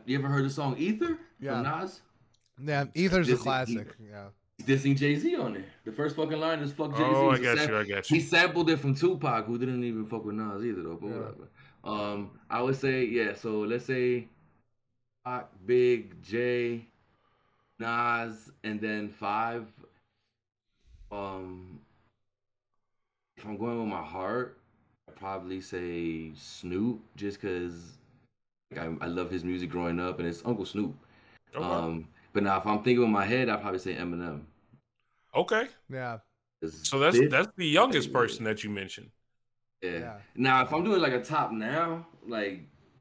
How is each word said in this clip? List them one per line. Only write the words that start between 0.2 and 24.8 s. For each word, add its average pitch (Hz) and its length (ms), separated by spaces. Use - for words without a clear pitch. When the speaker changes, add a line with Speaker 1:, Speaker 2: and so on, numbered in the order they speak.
Speaker 1:
heard 139 160
the 135 60
song 135 260
Ether 214 400
Speaker 2:
Yeah. 135 240
Speaker 1:
from 151 180
Nas? 190 200
Speaker 2:
Yeah, 143 340
Ether's 175 340
a - 20
Speaker 1:
This 123 80
is - 60
Speaker 2:
classic. 117 420
Speaker 1:
Ether. - 80
Speaker 2:
Yeah. 101 160
Speaker 1:
He's 135 160
dissing 139 140
Jay-Z 151 400
on 113 200
it. 95 80
The 110 80
first 143 240
fucking 156 220
line 160 220
is, 143 120
"Fuck 151 200
Jay-Z." 147 120
Speaker 3:
Oh, 135 260
I 131 80
Speaker 1:
He 123 40
Speaker 3:
got 123 160
Speaker 1:
sam-, 151 120
Speaker 3:
you, 107 80
I 107 60
got 98 220
Speaker 1:
he 151 100
Speaker 3:
you. 165 40
Speaker 1:
sampled 170 500
it 156 80
from 135 160
Tupac, 135 520
who 117 120
didn't 123 260
even 110 220
fuck 110 180
with 104 100
Nas 107 300
either, 101 180
though, 82 180
but 104 80
Speaker 2:
Yeah. 113 100
Speaker 1:
whatever. - 300
Um, 104 560
I 110 120
would 135 140
say, 131 300
yeah, 107 280
so 107 260
let's 117 260
say 123 420
Pac, 123 240
Big, 120 580
Jay, 120 640
Nas, 117 720
and 107 160
then 107 280
five. 110 580
Um, 95 720
if - 100
I'm 107 100
going 117 240
with 110 80
my 90 140
heart, 101 560